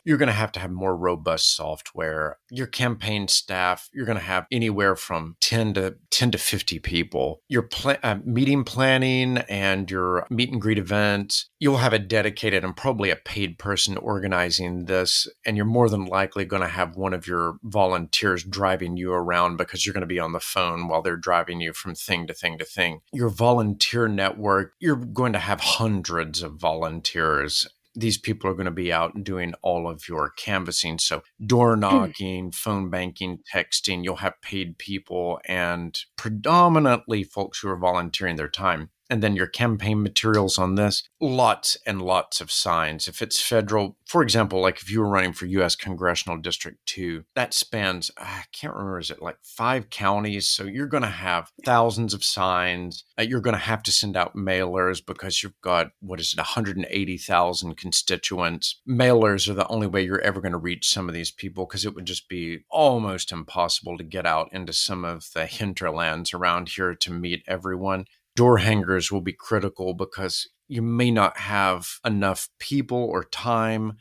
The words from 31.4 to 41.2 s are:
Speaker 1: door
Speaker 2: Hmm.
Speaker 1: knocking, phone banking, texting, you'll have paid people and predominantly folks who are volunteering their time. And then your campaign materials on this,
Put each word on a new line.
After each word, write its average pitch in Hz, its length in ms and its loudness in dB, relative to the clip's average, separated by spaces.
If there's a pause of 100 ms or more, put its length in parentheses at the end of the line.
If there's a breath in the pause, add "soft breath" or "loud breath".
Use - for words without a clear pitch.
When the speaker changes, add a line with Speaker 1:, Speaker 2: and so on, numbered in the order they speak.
Speaker 1:
door 117 300 6
Speaker 2:
Hmm. 107 60 2
Speaker 1:
knocking, 92 720 0
phone 98 380 -4
banking, 90 500 -6 (120)
texting, 90 520 -2
you'll 90 120 -4
have 95 240 -6
paid 90 380 -8
people 90 680 -6
and 87 520 -4 (180)
predominantly 127 1080 4
folks - 340 -6
who 101 100 -4
are 92 80 -2
volunteering 90 600 0
their 76 120 -4
time. 85 420 -2 (200)
And 113 120 2
then 104 140 4
your 92 100 2
campaign 107 560 0
materials 104 540 4
on 92 200 2
this, 104 300 2 (140)